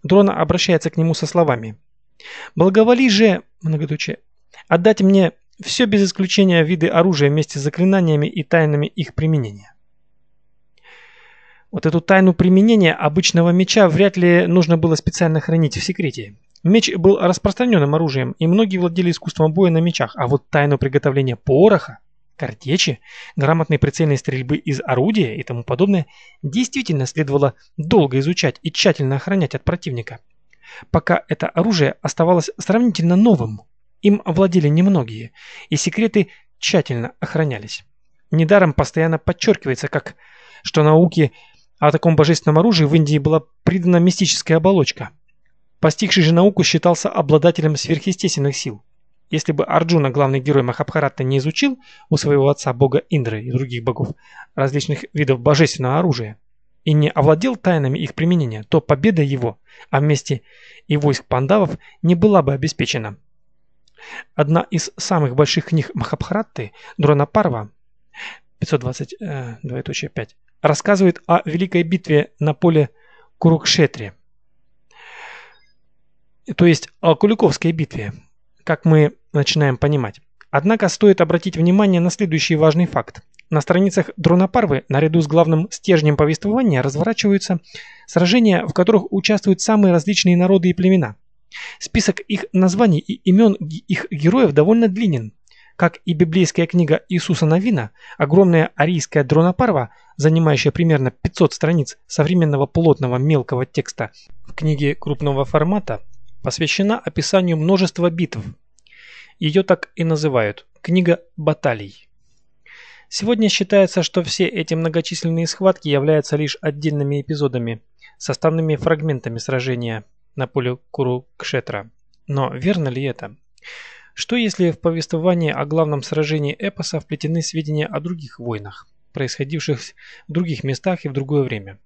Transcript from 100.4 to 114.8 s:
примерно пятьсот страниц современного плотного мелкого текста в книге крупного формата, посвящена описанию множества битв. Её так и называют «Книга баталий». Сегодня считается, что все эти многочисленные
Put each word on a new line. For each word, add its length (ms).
примерно 360
пятьсот 440
страниц 520
современного 600
плотного 500
мелкого 500
текста 460
в 80
книге 400
крупного 520
формата, 560
посвящена 560
описанию 560
множества 540
битв. 300
Её 240
так 320
и 80
называют 640
«Книга 400
баталий». 720
Сегодня 400
считается, 560
что 180
все 260
эти 260
многочисленные 720